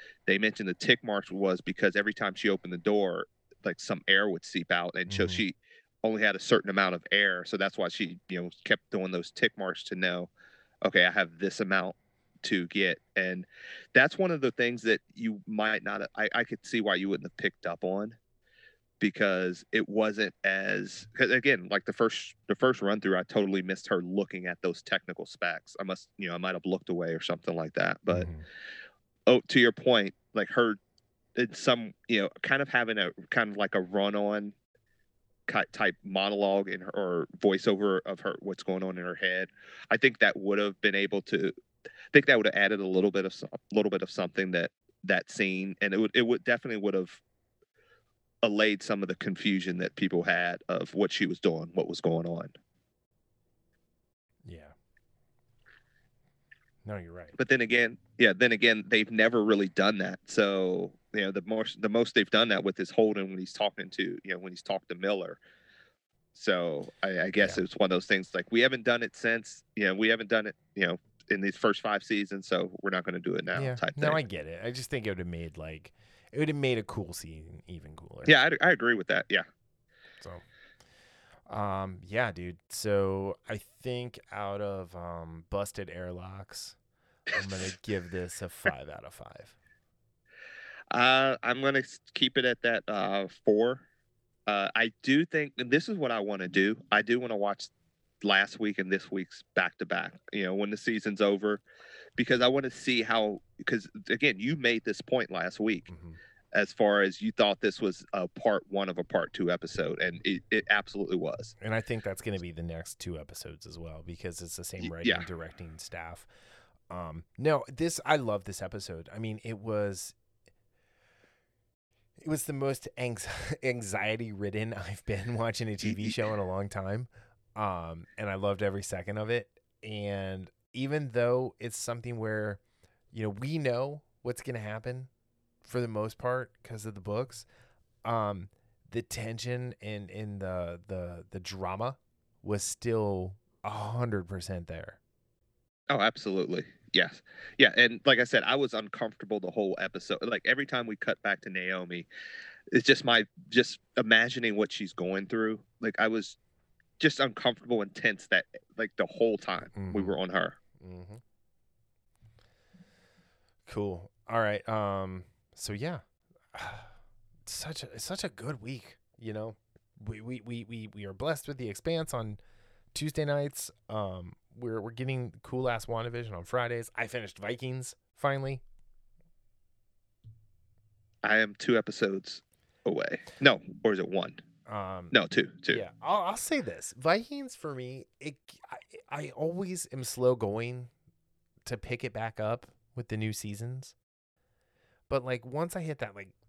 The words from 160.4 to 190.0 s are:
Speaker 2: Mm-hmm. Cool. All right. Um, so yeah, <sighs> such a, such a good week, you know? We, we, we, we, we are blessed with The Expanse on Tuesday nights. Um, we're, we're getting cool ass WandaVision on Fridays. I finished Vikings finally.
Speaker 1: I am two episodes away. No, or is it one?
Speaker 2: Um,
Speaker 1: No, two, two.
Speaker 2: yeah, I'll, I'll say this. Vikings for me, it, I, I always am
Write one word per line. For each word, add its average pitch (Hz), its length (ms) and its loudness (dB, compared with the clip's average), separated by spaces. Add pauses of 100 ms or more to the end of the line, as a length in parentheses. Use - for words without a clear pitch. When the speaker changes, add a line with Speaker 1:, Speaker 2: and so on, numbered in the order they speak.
Speaker 2:
Mm-hmm. 90 280 -16 (2500)
Cool. 98 440 -6 (180)
All 117 120 0
right. 104 280 -2
Um, 98 560 -4 (300)
so - 180 -10
yeah, 139 280 -6 (540)
<sighs> - 40 -14 (880)
such - 360 -10
a, - 160 -14
such - 260 -6
a 190 40 -4
good 127 340 -8
week, 123 360 -12 (200)
you 110 140 -8
know? 107 240 -8 (500)
We, 107 140 -10
we, 120 240 -10
we, 117 240 -8
we, 110 260 -10
we 104 100 -12
are 98 80 -10
blessed 139 340 -4
with 143 120 -10
The 123 100 -8
Expanse 160 460 -4
on 107 240 -6 (560)
Tuesday 151 300 -2
nights. 143 460 -2 (200)
Um, 92 420 -6 (260)
we're, 113 220 -4
we're 113 120 -8
getting 127 400 -4 (100)
cool 127 260 -2
ass 117 180 -2
WandaVision 117 460 -4
on 90 120 -10
Fridays. 120 520 -4
I 117 100 -2
finished 117 320 -8
Vikings 127 560 -6 (220)
finally. 135 460 -2 (2500)
Speaker 1:
I 107 160 4
am 107 200 2
two 123 180 2
episodes 101 640 -2 (460)
away. - 340 -2 (200)
No, 127 200 6 (240)
or 110 80 6
is 95 60 2
it 90 100 -2
one? 90 280 -2 (300)
Speaker 2:
Um, 95 460 -8
Speaker 1:
No, 98 140 4
two, - 220 0 (140)
two. - 120 0
Speaker 2:
yeah, 95 160 -4 (120)
I'll, 190 200 0
I'll 262 140 -2
say - 240 -2
this. 101 360 -10
Vikings 226 580 -2
for 151 200 -12
me, 127 320 -12 (140)
it, 143 160 -10 (340)
I, - 60 -12 (500)
I - 100 -12
always 175 560 -4
am 131 120 -8